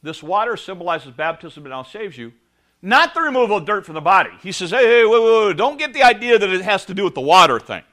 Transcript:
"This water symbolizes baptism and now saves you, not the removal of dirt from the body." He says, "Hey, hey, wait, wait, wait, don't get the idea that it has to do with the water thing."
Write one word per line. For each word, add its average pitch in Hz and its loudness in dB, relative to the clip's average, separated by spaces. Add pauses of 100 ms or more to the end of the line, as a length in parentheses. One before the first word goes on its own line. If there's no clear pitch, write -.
"This 156 -14
water 208 -4
symbolizes 170 -8
baptism 151 -8
and 135 -16
now 131 -12
saves 196 -14
you, 117 -16 (480)
not 254 0
the 339 -4
removal 254 0
of 165 -8
dirt 202 -4
from 160 -18
the 156 -8
body." 165 2 (120)
He 190 -12
says, 180 -8
"Hey, 240 2
hey, 233 4
wait, 226 4
wait, 226 4
wait, 180 -2
don't 277 -2
get 302 -6
the 269 0
idea 240 4
that 196 0
it 185 -2
has 190 -2
to 190 -12
do 202 -4
with 175 -4
the 139 -8
water 143 4
thing." 95 -12 (100)